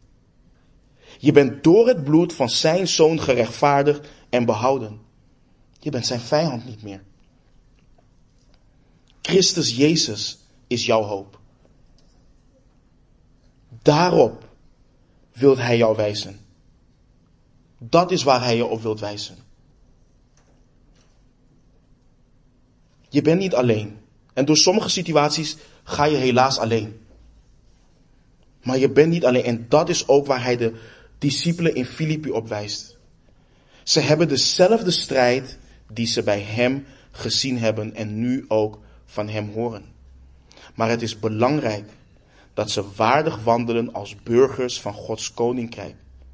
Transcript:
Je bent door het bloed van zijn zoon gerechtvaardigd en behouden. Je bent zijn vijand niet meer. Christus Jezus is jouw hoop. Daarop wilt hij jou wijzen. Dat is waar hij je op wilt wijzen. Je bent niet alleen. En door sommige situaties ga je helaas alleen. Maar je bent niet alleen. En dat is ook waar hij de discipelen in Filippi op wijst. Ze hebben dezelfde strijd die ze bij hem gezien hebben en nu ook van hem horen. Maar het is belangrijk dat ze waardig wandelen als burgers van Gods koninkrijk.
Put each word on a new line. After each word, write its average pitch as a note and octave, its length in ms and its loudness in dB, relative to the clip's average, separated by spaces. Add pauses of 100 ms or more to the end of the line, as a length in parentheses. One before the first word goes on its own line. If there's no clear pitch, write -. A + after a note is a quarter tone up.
(1200)
Je C#3 140 4
bent C3 320 4
door G#3 240 6
het F3 160 2
bloed E3 280 2
van G#3+ 180 -2
zijn E3+ 380 0
zoon D#3+ 320 2
gerechtvaardigd C#3 880 0 (200)
en B2 160 0
behouden. A2+ 560 -2 (800)
Je D3+ 120 -10
bent B2 160 -6
zijn A#2+ 140 -6
vijand D3+ 460 -4
niet G#2+ 160 -18
meer. G2 200 -16 (2250)
Christus E3 540 0
Jezus C#3 600 0 (280)
is A#2+ 200 -4
jouw A2+ 160 4
hoop. G2+ 380 -10 (2500)
Daarop D3+ 640 2 (840)
wilt C3 260 4
hij A#2+ 180 0
jou A2 200 2
wijzen. G#2 420 -4 (1400)
Dat E3 320 2
is E3 120 -2
waar B2+ 220 4
hij A#2 120 2
je A#2 100 0
op A2 160 -4
wilt G#2+ 180 -4
wijzen. G2+ 360 -10 (3750)
Je C#3+ 140 0
bent D#3+ 160 2
niet F#3+ 160 -4
alleen. A2 440 0 (340)
En C3+ 120 -2
door D3+ 120 2
sommige G#3 320 2
situaties D3+ 680 -2 (260)
ga - 220 -2
je D3+ 120 2
helaas B2+ 420 2
alleen. A2 420 -4 (1600)
Maar B2+ 160 -2
je C3 120 4
bent D3 200 6
niet E3+ 140 0
alleen. B2 200 2
En A#2 240 -4
dat D#3+ 200 2
is E3+ 200 -4
ook C#3 180 4
waar B2+ 160 0
hij B2 140 0
de A2+ 240 -4 (380)
discipelen E3 560 -2
in B2+ 120 -4
Filippi D#3 440 -4
op A2+ 180 -4
wijst. G#2 500 -10 (840)
Ze - 180 0
hebben D3+ 280 2
dezelfde F3+ 600 2
strijd C3 680 0 (340)
die A2+ 140 -4
ze A2+ 160 -2
bij G2+ 180 0
hem A#2+ 460 -2 (240)
gezien B2+ 480 -4
hebben A2 360 -2
en G#2+ 260 -8
nu B2+ 280 -2
ook G#2+ 300 0 (260)
van G#2+ 240 -8
hem G#2 240 -8
horen. A2+ 320 -6 (880)
Maar A2+ 140 -2
het A#2 140 -2
is A2 160 -8
belangrijk A2+ 720 -2 (640)
dat G2+ 160 -4
ze G2+ 260 -6
waardig A#2+ 460 0
wandelen A#2 500 -2
als G2+ 300 -14
burgers B2+ 580 0
van G#2 120 -8
Gods - 420 -10
koninkrijk. A#2 600 -6 (380)